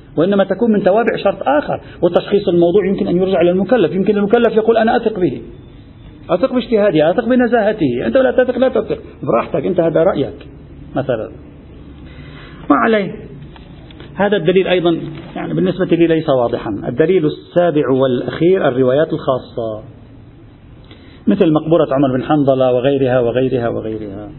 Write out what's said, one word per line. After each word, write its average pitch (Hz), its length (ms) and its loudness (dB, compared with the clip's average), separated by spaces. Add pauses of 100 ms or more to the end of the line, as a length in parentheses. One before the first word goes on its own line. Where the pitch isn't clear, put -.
(160)
وإنما 196 280 2
تكون 196 280 0
من 202 100 0
توابع 220 420 2
شرط 196 180 0
آخر. 269 380 -2 (220)
وتشخيص 180 460 0
الموضوع 175 380 2
يمكن 196 200 -2
أن 170 100 0
يرجع 185 240 0
إلى 175 100 4
المكلف، 185 420 2
يمكن 196 240 0
المكلف 214 400 0
يقول: 220 200 2
"أنا 226 200 2
أثق 220 240 -4
به، 127 220 -2 (880)
أثق 180 220 2
باجتهاده، 202 580 2
أثق 220 180 0
بنزاهته". 220 800 2
أنت 226 100 2
لا 123 280 4
تثق، - 140 -4
لا 254 100 2
تثق، - 300 -4 (240)
براحتك، 151 440 -2
أنت 185 140 -2
هذا 160 220 2
رأيك 147 440 -2 (500)
مثلا. 117 340 -4 (1400)
وعليه 220 420 0 (1000)
هذا 202 220 0
الدليل 180 320 2
أيضا، 170 300 0 (380)
يعني، 165 180 -8
بالنسبة 180 420 0
لي 170 100 4
ليس 160 220 0
واضحا. 117 420 0 (180)
الدليل 156 380 2
السابع 151 640 0
والأخير 135 800 0
الروايات 131 440 2
الخاصة، 117 760 -6 (1400)
مثل 190 260 4
مقبرة 156 420 2
عمر 139 220 2
بن 123 60 -2
حنظلة 131 500 2
وغيرها 131 480 0
وغيرها 120 480 0
وغيرها. 107 720 -8